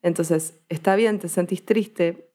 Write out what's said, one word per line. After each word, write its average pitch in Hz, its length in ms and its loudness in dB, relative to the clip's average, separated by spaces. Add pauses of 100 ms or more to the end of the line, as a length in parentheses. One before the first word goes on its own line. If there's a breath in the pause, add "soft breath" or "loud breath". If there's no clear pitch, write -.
Entonces, 165 680 -2
está 170 260 0
bien, 214 240 2
te 180 100 -8
sentís 180 360 -2
triste, 202 720 -2